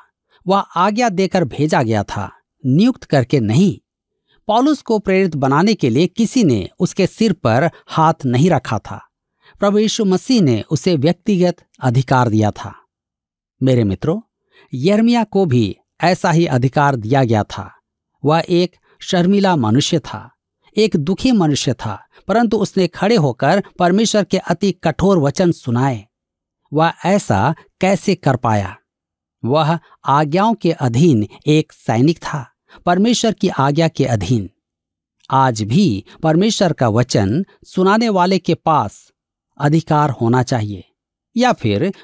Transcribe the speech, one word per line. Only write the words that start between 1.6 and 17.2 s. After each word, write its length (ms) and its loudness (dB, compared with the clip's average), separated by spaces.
गया 200 -2
था, 280 -8
नियुक्त 380 2
करके 360 0
नहीं। 380 2
पौलुस 340 0
को 180 -2
प्रेरित 360 0
बनाने 380 0
के 160 0
लिए 180 2
किसी 360 0
ने 260 0
उसके 280 0
सिर 260 0
पर 360 0
हाथ 260 2
नहीं 240 2
रखा 300 -2
था। 300 -16
प्रभु 200 2
यीशु 260 0
मसीह 360 0
ने 300 2
उसे 240 0
व्यक्तिगत 600 0
अधिकार 480 0
दिया 220 2
था। 240 -16
मेरे 200 2
मित्रों, 380 -4
यिर्मयाह 500 0
को 220 -2
भी 320 0
ऐसा 280 0
ही 140 2
अधिकार 500 0
दिया 280 0